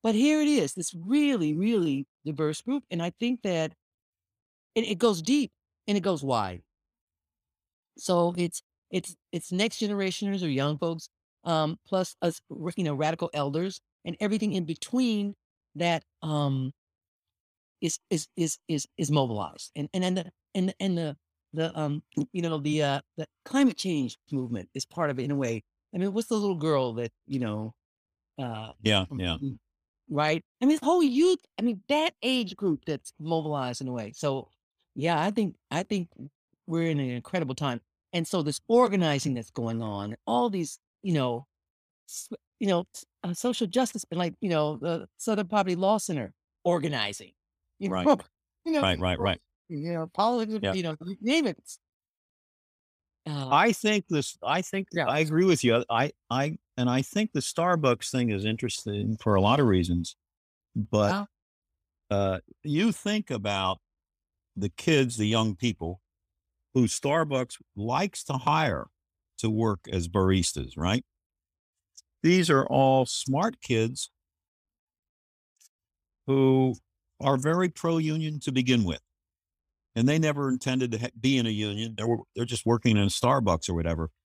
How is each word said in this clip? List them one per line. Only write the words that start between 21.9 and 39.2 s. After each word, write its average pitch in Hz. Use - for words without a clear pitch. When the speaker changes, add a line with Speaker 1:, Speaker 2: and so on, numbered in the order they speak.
Speaker 1:
you 180
know, 165
the, 151
uh, 143
the 160
climate 262
change 147
movement 120
is 139
part 156
of 127
it 120
in 139
a 143
way. 117
I 185
mean, 196
what's 220
the 226
little 202
girl 143
that, 117
you 139
know, 110
uh, 113
Speaker 2:
Yeah, 104
Speaker 1:
from 127
Speaker 2:
yeah. 85
Speaker 1:
right? 151
I 247
mean, 285
this 311
whole 339
youth, 302
I -
mean, 220
that 311
age 233
group 170
that's -
mobilized 151
in 127
a 127
way. 117
So, 135
yeah, 156
I 196
think, 202
I 170
think 185
we're 165
in 147
an 131
incredible 127
time. 127
And 165
so 180
this 147
organizing 180